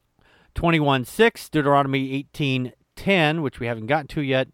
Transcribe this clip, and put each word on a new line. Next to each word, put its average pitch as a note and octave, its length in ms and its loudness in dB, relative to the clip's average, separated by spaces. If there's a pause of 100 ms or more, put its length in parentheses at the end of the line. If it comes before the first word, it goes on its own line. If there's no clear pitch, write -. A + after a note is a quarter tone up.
(540)
twenty-one D3 500 2
six, - 440 0
Deuteronomy C#3 640 2
eighteen C3+ 600 -4 (240)
ten, E3 460 0
which C3 180 -6
we A#2+ 60 -6
haven't A2+ 200 -6
gotten C#3+ 220 -2
to - 140 -6
yet, C3 320 0